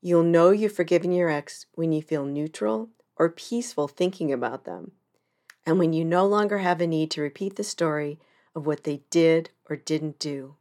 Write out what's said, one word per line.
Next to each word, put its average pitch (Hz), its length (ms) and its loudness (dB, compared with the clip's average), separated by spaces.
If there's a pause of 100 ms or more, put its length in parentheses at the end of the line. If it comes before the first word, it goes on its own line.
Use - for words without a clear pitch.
You'll 175 220 4
know 170 260 6
you've 208 240 2
forgiven 175 400 0
your 175 160 2
ex - 360 -6 (100)
when 165 180 -2
you 156 80 -2
feel 151 240 -4
neutral 208 640 -4 (260)
or 165 140 2
peaceful 170 580 -6
thinking 180 460 -2
about 123 320 -6
them, 87 260 -14 (720)
and 165 140 2
when 165 140 2
you 160 100 0
no 175 220 2
longer 208 320 2
have 175 240 0
a 175 60 0
need 160 240 0
to 156 100 -6
repeat 147 340 -6
the 208 80 -6
story 151 560 -4 (340)
of 147 120 -8
what 147 180 -4
they 147 260 -4
did 165 400 4 (200)
or 151 80 -6
didn't 151 420 -6
do. 143 420 -10